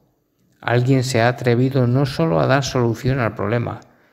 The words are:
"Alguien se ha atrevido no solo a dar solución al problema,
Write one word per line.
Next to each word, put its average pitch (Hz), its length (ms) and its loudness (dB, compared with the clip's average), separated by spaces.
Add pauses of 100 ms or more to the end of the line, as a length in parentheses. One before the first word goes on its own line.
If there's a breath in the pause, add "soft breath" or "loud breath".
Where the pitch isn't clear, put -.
(600)
"Alguien 123 440 2
se 120 160 0
ha 117 80 4
atrevido 127 580 0
no 131 200 2
solo 165 340 0
a 135 80 0
dar 135 160 2
solución 127 560 -2
al 107 160 -2
problema, 104 420 -4 (340 soft breath)